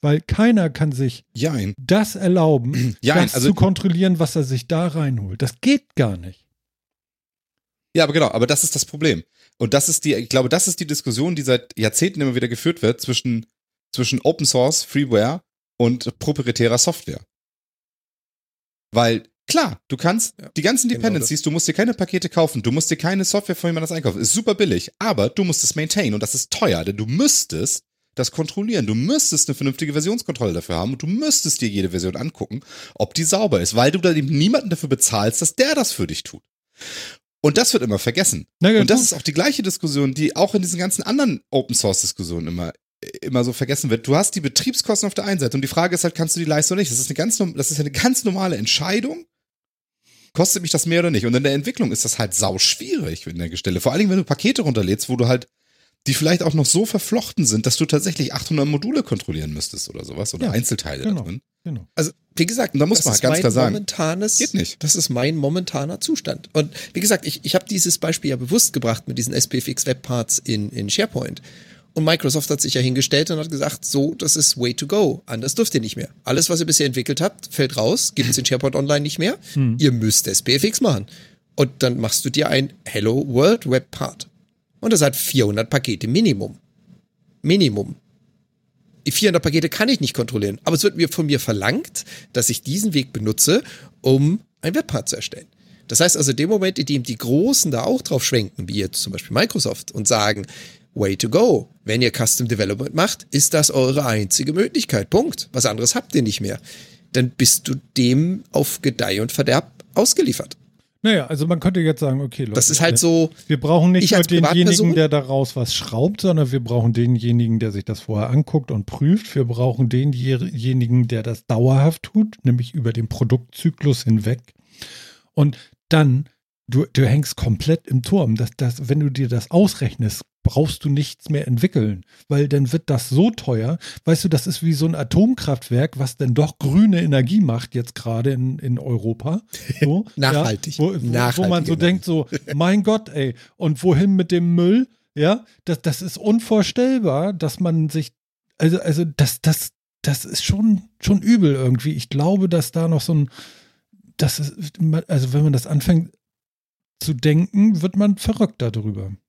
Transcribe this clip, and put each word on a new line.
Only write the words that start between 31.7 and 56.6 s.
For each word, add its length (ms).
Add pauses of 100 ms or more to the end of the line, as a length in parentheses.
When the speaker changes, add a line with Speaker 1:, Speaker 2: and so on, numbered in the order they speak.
Speaker 2:
Version 260
angucken, 460 (340)
ob 180
die 120
sauber 360
ist, 140
weil 160
du 80
dann 160
eben 220
niemanden 320
dafür 180
bezahlst, 540
dass 140
der 200
das 160
für 160
dich 160
tut. 180 (1000)
Und 160
das 160
wird 100
immer 160
vergessen. 480 (140)
Speaker 1:
Na 100
ja, 80
Speaker 2:
Und 100
das 120
Speaker 1:
gut. 60
Speaker 2:
ist 60
auch 80
die 120
gleiche 300
Diskussion, 500
die 240
auch 180
in 60
diesen 180
ganzen 240
anderen 380 (100)
Open-Source-Diskussionen 960
immer, 240 (500)
immer 220
so 80
vergessen 380
wird. 180
Du 80
hast 180
die 80
Betriebskosten 640
auf 80
der 120
einen 160
Seite 160
und 40
die 60
Frage 260
ist 120
halt, 100
kannst 220
du 20
die 60
leisten 280
oder 80
nicht? 100
Das 80
ist 100
eine 60
ganz 220
norm-, 160
das 160
ist 80
ja 60
eine 80
ganz 320
normale 320
Entscheidung, 720 (1080)
kostet 260
mich 100
das 140
mehr 140
oder 120
nicht? 140
Und 80
in 100
der 100
Entwicklung 380
ist 140
das 140
halt 160
sauschwierig 920
in 140
der 180
Stelle. 240
Vor 100
allen 80
Dingen, 120
wenn 80
du 40
Pakete 380
runterlädst, 480
wo 60
du 120
halt, 200 (600)
die 60
vielleicht 300
auch 100
noch 140